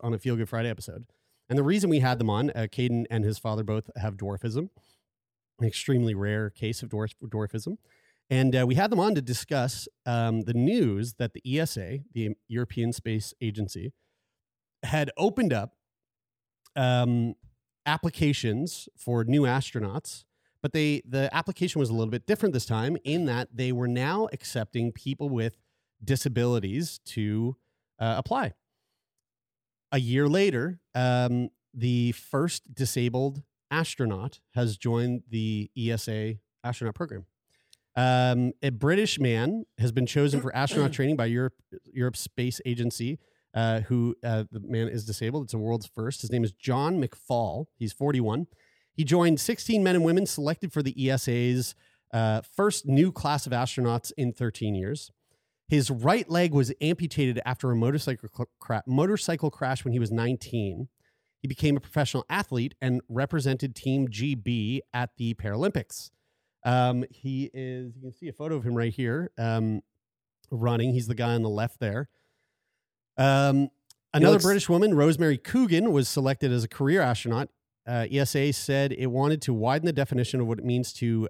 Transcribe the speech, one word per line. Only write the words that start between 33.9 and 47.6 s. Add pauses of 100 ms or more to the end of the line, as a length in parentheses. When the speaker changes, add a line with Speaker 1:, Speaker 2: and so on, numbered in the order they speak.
Speaker 1:
has
joined
the
E
S
A (240)
astronaut
program. (720)
Um, (100)
a
British
man (120)
has
been
chosen
for
astronaut
Speaker 2:
<clears throat>
Speaker 1:
training
by
Europe, (400)
Europe's
Space
Agency, (340)
uh,
who,
uh,
the
man
is
disabled.
It's
a
world's
first.
His
name
is
John
McFall.